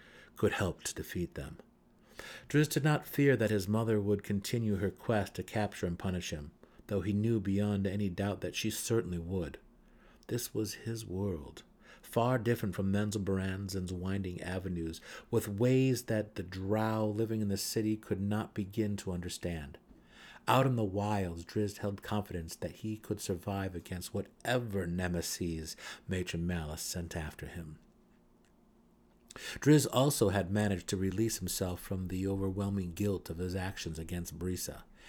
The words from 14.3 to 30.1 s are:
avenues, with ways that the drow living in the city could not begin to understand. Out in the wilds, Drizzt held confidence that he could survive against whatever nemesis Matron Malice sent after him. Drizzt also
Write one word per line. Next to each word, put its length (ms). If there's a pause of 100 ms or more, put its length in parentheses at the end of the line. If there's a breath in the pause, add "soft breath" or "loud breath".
avenues, 580 (300 loud breath)
with 180
ways 560
that 320
the 80
drow 600
living 340
in 80
the 80
city 400
could 240
not 340
begin 440
to 160
understand. 640 (680 loud breath)
Out 200
in 100
the 80
wilds, 640
Drizzt 320
held 240
confidence 560
that 140
he 260
could 240
survive 540
against 380
whatever 720
nemesis 920 (280 loud breath)
Matron 400
Malice 360
sent 340
after 300
him. 320 (1800 loud breath)
Drizzt 320
also 360